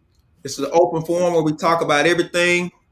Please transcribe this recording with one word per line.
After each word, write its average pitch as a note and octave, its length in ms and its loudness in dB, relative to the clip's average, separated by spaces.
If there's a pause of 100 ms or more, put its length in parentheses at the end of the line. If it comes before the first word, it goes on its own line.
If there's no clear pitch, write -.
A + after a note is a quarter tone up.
(420)
This C3+ 160 -12
is C3+ 60 -4
an - 80 -6
open E3+ 320 2
forum F3 300 0
where D#3+ 80 2
we D3+ 100 0
talk E3 280 0
about D3+ 260 0
everything F3 680 0 (200)